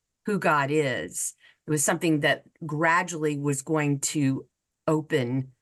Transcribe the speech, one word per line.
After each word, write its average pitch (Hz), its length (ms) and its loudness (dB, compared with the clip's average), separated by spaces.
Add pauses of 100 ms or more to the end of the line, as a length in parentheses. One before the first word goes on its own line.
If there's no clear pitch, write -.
(240)
who 208 140 0
God 147 320 2
is, 127 640 -2 (320)
was 151 180 0
something 160 360 2
that 143 240 0 (200)
gradually 160 720 0
was 143 240 -2
going 147 400 0
to 139 460 0 (400)
open 135 640 0 (140)